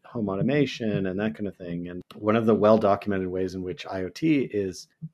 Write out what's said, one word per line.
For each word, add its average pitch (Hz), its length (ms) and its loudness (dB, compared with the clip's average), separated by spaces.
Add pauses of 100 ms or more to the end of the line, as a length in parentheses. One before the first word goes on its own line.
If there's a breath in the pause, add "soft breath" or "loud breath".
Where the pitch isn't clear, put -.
home 110 240 -4
automation 107 800 0
and 92 120 -4
that 110 160 -2
kind 104 140 -8
of 87 80 -12
thing. 87 320 -8
And 90 120 -10 (140)
one 107 220 2
of 113 80 0
the 110 100 6
well-documented 101 720 4
ways 92 280 -4
in 92 60 -6
which 90 260 -8
I 95 160 -6
O 90 60 -6
T 151 440 0
is 98 340 -4 (260)